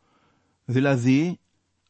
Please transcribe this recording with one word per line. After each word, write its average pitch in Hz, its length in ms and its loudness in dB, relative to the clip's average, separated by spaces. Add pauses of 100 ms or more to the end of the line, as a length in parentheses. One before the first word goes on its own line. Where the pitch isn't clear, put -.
(640)
Δηλαδή, 135 720 0 (500)